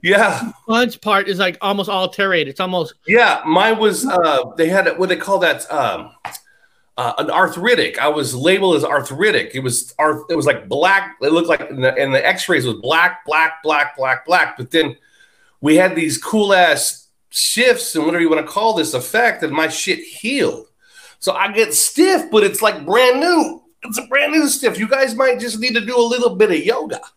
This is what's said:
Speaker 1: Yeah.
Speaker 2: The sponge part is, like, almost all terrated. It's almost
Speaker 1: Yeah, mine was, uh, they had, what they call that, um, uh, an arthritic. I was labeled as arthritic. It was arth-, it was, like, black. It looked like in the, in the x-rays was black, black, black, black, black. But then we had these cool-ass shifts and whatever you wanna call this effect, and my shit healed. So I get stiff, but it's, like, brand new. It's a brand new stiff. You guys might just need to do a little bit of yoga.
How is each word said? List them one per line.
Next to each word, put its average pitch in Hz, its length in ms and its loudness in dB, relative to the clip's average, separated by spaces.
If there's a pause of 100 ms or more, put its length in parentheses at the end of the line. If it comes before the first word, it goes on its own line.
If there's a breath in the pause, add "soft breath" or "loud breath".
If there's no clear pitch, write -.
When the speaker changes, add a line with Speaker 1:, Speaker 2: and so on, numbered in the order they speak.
Speaker 1:
Yeah. 196 420 2
Speaker 2:
The 226 100 -10 (100)
sponge 233 380 -2
part 196 260 0
is, 196 120 -4
like, 185 220 -2
almost 202 280 -2
all 185 180 -2
terrated. 180 440 -2
It's - 100 -18
almost 180 320 -4 (120)
Speaker 1:
Yeah, 214 400 4
mine 196 320 2
was, 214 280 0
uh, 165 400 2 (120)
they 160 120 2
had, 185 280 0
what 180 120 -2
they 175 80 0
call 196 220 -2
that, 165 320 -2
um, 117 400 -4 (880 soft breath)
uh, 123 220 -4
an - 100 -4
arthritic. 180 680 0
I 135 80 0
was 143 260 -2
labeled 175 440 2
as 143 80 -2
arthritic. 143 680 -2
It 131 40 -6
was 127 400 -6
arth-, 151 320 -2
it 170 40 -2
was, 143 120 -2
like, 139 220 -2
black. 190 520 0
It 147 120 2
looked 165 160 0
like - 200 -2
in 135 120 -2
the, 127 200 4
in 135 120 0
the 135 120 2
x-rays 175 400 0
was 117 100 -4
black, 160 500 0
black, 156 360 0
black, 147 360 0
black, 131 280 -2
black. 165 320 0
But 127 140 -12
then 160 240 0 (640 soft breath)
we 151 160 4
had 185 200 4
these 156 220 -2
cool-ass 190 920 2 (240)
shifts - 640 0
and 156 100 0
whatever 170 160 0
you 165 80 2
wanna 156 140 0
call 214 300 -2
this 160 200 -2
effect, 214 500 0
and 156 100 -4
my 160 160 0
shit - 300 -4
healed. - 680 -4 (520 soft breath)
So 185 140 -4
I 196 180 0
get 214 220 0
stiff, - 580 2
but 214 120 6
it's, - 180 0
like, 190 240 0
brand 247 340 4
new. 320 380 0 (260)
It's 233 140 -10
a 254 60 -8
brand 285 300 -2
new 311 140 2
stiff. - 300 -2
You 214 100 -4
guys 262 280 0
might 247 240 0
just 220 200 -8
need 240 140 -2
to 226 100 0
do 247 140 -2
a 240 60 4
little 233 320 0
bit 202 160 4
of 165 120 2
yoga. 226 360 -4 (180)